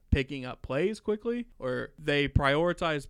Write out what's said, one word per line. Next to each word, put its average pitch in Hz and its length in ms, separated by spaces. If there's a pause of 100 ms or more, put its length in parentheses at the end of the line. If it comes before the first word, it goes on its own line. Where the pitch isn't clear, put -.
picking 135 360
up 123 180
plays 175 380
quickly 233 440 (140)
or 123 300 (100)
they 143 300
prioritize 151 800